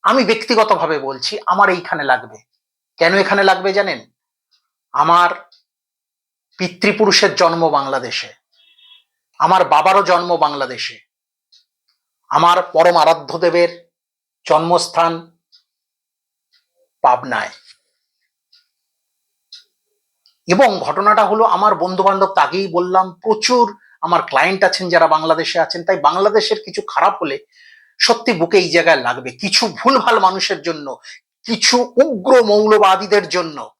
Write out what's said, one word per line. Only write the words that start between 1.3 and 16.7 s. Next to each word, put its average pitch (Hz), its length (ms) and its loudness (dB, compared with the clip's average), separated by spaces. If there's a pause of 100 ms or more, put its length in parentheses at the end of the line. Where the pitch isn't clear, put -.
আমার 196 240 2
এইখানে 175 340 -6
লাগবে। 127 340 -4 (600)
কেন 165 160 0
এখানে 196 300 0
লাগবে 190 300 2
জানেন? 190 380 -4 (800)
আমার 170 560 2 (1080)
পিতৃপুরুষের 202 800 0
জন্ম 165 340 0
বাংলাদেশে, 135 640 -4 (1040)
আমার 175 260 2
বাবারও 175 380 2
জন্ম 175 340 0
বাংলাদেশে, 139 600 -6 (1300)
আমার 175 340 2
পরম 175 340 4
আরাধ্য 156 420 0
দেবের 175 500 0 (580)
জন্মস্থান 165 920 0 (1600)